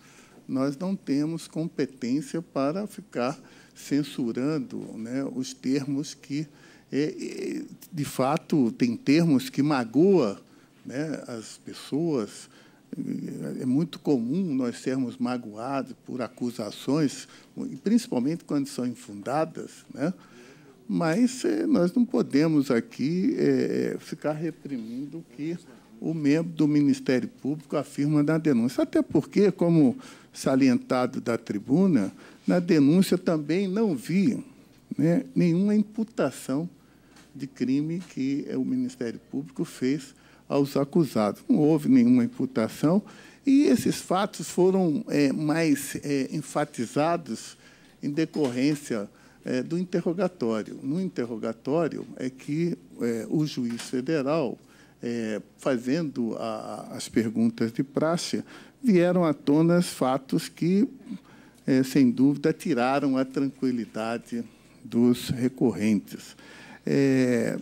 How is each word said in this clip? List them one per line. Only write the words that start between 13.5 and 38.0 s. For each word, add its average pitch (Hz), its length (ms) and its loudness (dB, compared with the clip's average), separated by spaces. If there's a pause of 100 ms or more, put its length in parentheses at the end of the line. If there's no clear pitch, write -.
É - 40 -6
muito 139 340 0
comum 143 560 0
nós 123 240 -2
sermos 127 360 -4
magoados 120 800 -6 (140)
por 127 160 -8
acusações, 123 1040 -4 (420)
e 147 60 -12
principalmente 165 720 0
quando 143 220 -2
são 123 200 -6
infundadas, 123 1080 -6
né? 147 180 -2 (840)
Mas, 175 520 0
é, 311 200 0
nós 180 280 2
não 247 100 4
podemos 151 640 2
aqui, 156 680 0
é, 127 600 2
ficar - 360 -6
reprimindo 143 840 -10
o 160 60 -16 (120)
que 160 200 -6 (440)
o 160 120 -4
membro 160 380 2
do 156 160 2
Ministério 135 640 2
Público 156 480 -6
afirma 147 440 0
na 156 160 2
denúncia. 147 460 2
Até 311 180 0
porque, 185 520 2
como 160 440 4 (360)
salientado 127 880 2
da 117 160 0
tribuna, 123 720 2 (340)
na 180 140 2
denúncia 175 580 4
também 170 520 0
não 196 260 0
vi, 135 480 0 (540)
né, 165 260 4 (100)
nenhuma 180 400 2
imputação 175 960 -2 (640)
de 135 140 -12
crime 147 640 -2